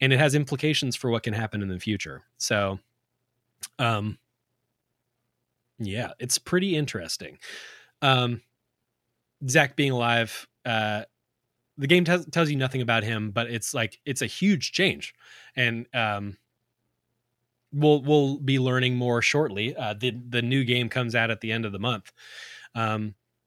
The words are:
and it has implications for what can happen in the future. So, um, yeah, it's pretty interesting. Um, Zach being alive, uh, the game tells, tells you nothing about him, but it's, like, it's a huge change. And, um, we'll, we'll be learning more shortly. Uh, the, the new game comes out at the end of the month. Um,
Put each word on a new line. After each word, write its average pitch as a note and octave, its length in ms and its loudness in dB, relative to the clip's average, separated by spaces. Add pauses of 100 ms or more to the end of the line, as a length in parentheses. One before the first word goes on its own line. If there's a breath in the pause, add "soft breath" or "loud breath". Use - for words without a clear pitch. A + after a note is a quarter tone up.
and C3+ 120 4
it B2+ 60 4
has D3 160 4
implications D3 640 0
for B2 140 -4
what A2+ 140 0
can A2 100 -2
happen G#2+ 280 -4
in G2 60 -4
the F#2 120 -6
future. E2 440 -4 (140)
So, G2 420 0 (960)
um, G#2+ 400 0 (1600)
yeah, G#2+ 400 -6
it's B2 200 -2
pretty F3+ 380 0
interesting. F#2 640 -6 (640 loud breath)
Um, B2 400 2 (1080)
Zach C#3 280 4
being C#3 160 2
alive, A#2 540 0 (180)
uh, G#2+ 400 0 (720)
the C#3 80 -4
game F3 180 6
tells, F3 220 2
tells D#3+ 240 0
you D3 60 0
nothing C3 260 0
about A2+ 220 2
him, G#2+ 280 -4
but A#2 180 -2
it's, A#2 240 -6
like, A2+ 300 -4
it's C3+ 180 -4
a A#2 40 -2
huge F3+ 460 0
change. E3 420 -2 (420 loud breath)
And, A#2 380 -2
um, G2+ 440 -2 (1300)
we'll, D3 300 6
we'll C#3+ 360 4
be C3+ 200 2
learning B2+ 380 2
more A#2+ 260 2
shortly. B2 520 0
Uh, G#2+ 200 -4
the, A#2+ 160 -2
the A#2+ 320 -4
new C3 220 0
game A#2+ 240 0
comes A#2+ 260 -2
out A2+ 160 2
at G#2+ 100 -4
the A2 120 -4
end A2+ 120 -2
of G#2 80 -4
the G2 60 -8
month. A2 340 -4 (640 loud breath)
Um, A2 400 -2 (320)